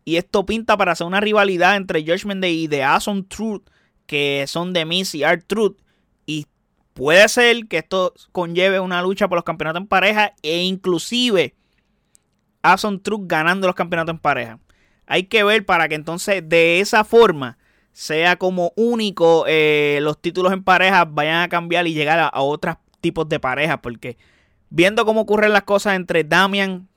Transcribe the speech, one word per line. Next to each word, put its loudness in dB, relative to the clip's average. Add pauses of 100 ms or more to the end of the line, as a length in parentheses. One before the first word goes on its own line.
Y -2
esto -2
pinta -2
para 0
hacer -4
una -2
rivalidad 2
entre -4
Judgment -4
Day -2
y -6
The -2
Awesome 0
Truth, -8 (380)
que -2
son -6
The 0
Miz -4
y -4
R-Truth. -2 (480)
Y -8 (480)
puede 4
ser 0
que -4
esto -4 (180)
conlleve 0
una -4
lucha -2
por -2
los -2
campeonatos -6
en -14
pareja 2 (100)
e -2
inclusive 0 (1080)
Awesome 2
Truth -6
ganando 0
los 0
campeonatos -4
en -16
pareja. -2 (480)
Hay 0
que 0
ver 2
para 2
que -4
entonces -4
de 4
esa 2
forma 2 (340)
sea 0
como -2
único, 2
eh, 2
los -4
títulos 0
en -6
pareja 4
vayan -2
a -4
cambiar -2
y -4
llegar 0
a, 2
a -4
otros -4 (240)
tipos -4
de -4
parejas, -2
porque -12 (540)
viendo 2
cómo 2
ocurren 2
las 2
cosas 0
entre -2
Damian 0